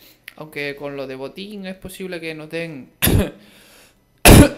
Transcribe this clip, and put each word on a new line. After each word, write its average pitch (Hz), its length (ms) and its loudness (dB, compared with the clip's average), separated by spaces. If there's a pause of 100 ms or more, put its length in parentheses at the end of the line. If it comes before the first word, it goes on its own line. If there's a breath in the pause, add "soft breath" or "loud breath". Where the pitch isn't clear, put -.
(360 loud breath)
Aunque 147 400 -10
con 143 200 -12
lo 135 120 -10
de 131 80 -12
botín 190 500 -14
es 185 100 -14
posible 185 460 -14
que 160 140 -10
nos 156 160 -16
den 160 400 -12 (100)
<coughs> - 320 0 (1200 loud breath)